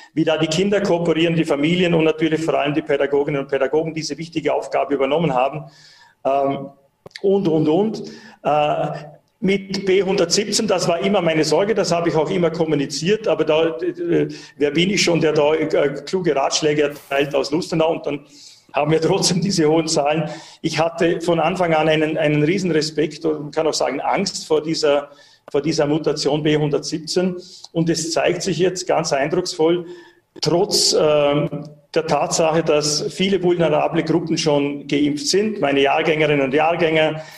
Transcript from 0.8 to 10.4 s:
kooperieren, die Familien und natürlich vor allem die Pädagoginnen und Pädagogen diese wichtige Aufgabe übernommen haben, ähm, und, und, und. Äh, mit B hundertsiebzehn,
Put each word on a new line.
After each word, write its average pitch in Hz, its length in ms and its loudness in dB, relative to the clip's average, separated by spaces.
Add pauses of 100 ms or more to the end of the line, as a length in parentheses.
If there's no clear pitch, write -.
kooperieren, 170 520 0
die 165 120 0
Familien 170 480 2
und 160 100 2
natürlich 156 380 0
vor 151 120 -2
allem 139 200 0
die 156 80 -2
Pädagoginnen 143 580 0
und 135 80 -6
Pädagogen 156 460 0
diese 147 240 -8
wichtige 151 340 -4
Aufgabe 139 420 -2
übernommen 139 380 0
haben, 139 320 -2 (640)
ähm, 139 420 -2 (540)
und, 196 260 2
und, 156 200 2
und. 202 340 0 (400)
Äh, 151 440 0 (540)
mit 196 440 -2
B 190 180 2
hundertsiebzehn, 196 640 0